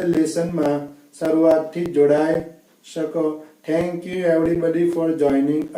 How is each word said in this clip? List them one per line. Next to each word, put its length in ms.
લેસનમાં 640
શરૂઆતથી 680
જોડાઈ 600
શકો. 420
Thank 380
you 200
everybody 680
for 200
joining 520